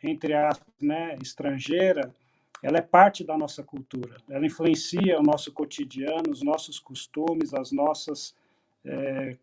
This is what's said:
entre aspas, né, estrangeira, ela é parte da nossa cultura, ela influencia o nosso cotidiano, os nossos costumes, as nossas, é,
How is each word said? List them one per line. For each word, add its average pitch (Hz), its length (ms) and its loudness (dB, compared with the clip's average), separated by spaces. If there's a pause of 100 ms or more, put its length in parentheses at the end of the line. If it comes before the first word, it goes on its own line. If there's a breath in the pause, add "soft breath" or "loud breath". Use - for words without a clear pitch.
entre 151 320 -2
aspas, 147 460 0
né, 156 420 -2
estrangeira, 143 880 0 (500 soft breath)
ela 151 160 0
é 160 40 2
parte 190 420 8
da 156 120 -4
nossa 151 280 -4
cultura, 131 540 -12 (120)
ela 139 160 0
influencia 165 720 2
o 147 40 4
nosso 147 280 2
cotidiano, 147 800 -4
os 135 120 -6
nossos 147 360 -2
costumes, 156 720 -4
as 135 200 -4
nossas, 143 640 -2 (480)
é, 135 580 -6